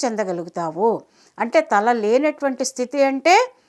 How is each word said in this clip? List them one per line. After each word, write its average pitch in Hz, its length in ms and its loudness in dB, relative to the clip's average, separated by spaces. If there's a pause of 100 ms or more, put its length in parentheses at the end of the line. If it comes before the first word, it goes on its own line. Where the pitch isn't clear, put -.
చెందగలుగుతావు. 180 960 -4 (360)
అంటే 233 240 0
తల 226 300 2
లేనటువంటి 262 760 0
స్థితి 254 380 -4
అంటే 269 320 4 (340)